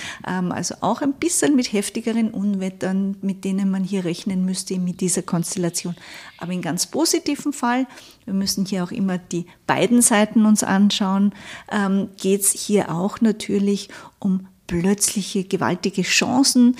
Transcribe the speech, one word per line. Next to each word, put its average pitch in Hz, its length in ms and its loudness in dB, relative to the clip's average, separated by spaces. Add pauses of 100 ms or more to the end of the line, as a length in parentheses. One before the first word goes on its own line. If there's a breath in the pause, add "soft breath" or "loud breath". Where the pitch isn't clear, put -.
(260 loud breath)
Ähm, 180 240 -2
also - 300 -6
auch 214 220 0
ein 277 100 0
bisschen 302 440 0
mit 247 180 0
heftigeren 220 560 -2
Unwettern, 190 880 -2
mit 190 240 -4
denen 196 260 0
man 190 140 0
hier 185 220 -2
rechnen 185 400 -2
müsste, 185 320 -4
mit 180 240 -2
dieser 180 180 0
Konstellation. 170 760 -2 (440 loud breath)
Aber 175 160 -8
in 175 80 -4
ganz 170 240 -4
positiven 294 640 -2
Fall, 254 340 0 (380 loud breath)
wir 208 80 -8
müssen 196 320 -2
hier 185 180 -2
auch 175 100 -6
immer 185 260 -2
die 175 260 -6 (220 soft breath)
beiden 190 340 4
Seiten 214 460 4
uns 214 160 6
anschauen, 196 720 2 (360 loud breath)
ähm, 196 460 0
geht's 196 360 0
hier - 380 0
auch 180 300 -2
natürlich 202 720 0 (280 loud breath)
um 190 280 0 (220)
plötzliche, 190 760 0
gewaltige 180 580 -2
Chancen, 247 760 4